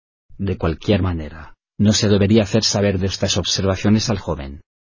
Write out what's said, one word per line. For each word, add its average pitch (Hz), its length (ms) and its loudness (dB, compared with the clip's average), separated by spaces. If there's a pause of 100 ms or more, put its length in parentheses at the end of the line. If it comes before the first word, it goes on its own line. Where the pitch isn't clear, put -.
(380)
De 95 200 -4
cualquier 90 440 0
manera, 78 540 -6 (240)
no 104 140 4
se 104 140 2
debería 101 360 4
hacer 107 200 0
saber 101 360 0
de 95 80 -2
estas 98 300 -4
observaciones 98 760 0
al 98 80 -2
joven. 71 420 -8 (240)